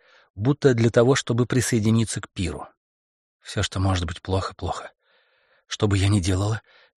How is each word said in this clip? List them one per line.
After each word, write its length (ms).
будто 380
для 180
того, 240
чтобы 300
присоединиться 760
к 80
пиру. 360
Всё, 220
что 160
может 280
быть 160
плохо, 320
плохо. 380
Что 220
бы 100
я 100
ни 120
делала, 420